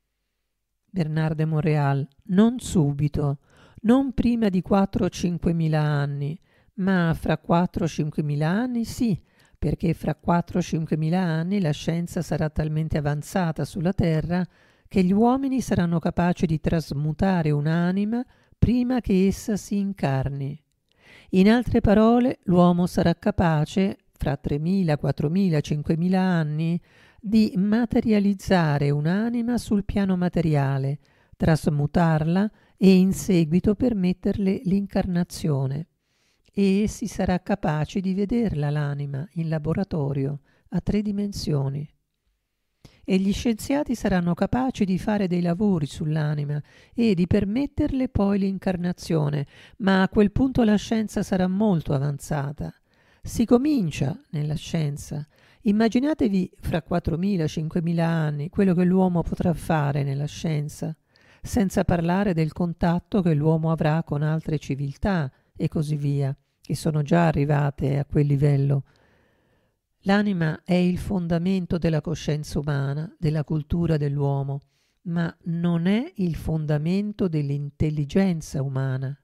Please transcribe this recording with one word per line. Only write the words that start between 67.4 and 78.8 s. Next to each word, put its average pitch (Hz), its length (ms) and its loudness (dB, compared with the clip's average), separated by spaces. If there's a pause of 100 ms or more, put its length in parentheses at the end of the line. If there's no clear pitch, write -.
a 143 60 -2
quel 147 200 2
livello. 139 580 2 (1200)
L'anima 190 580 0
è 180 120 0
il 180 240 2
fondamento 175 800 -2
della 160 200 0
coscienza 151 600 -4
umana, 143 580 -4
della 151 260 0
cultura 160 540 0
dell'uomo, 139 600 -2 (460)
ma 170 300 -4 (100)
non 170 420 0
è 247 300 0
il 175 180 -2
fondamento 165 920 -2
dell'intelligenza 151 1300 -2
umana. 135 600 -4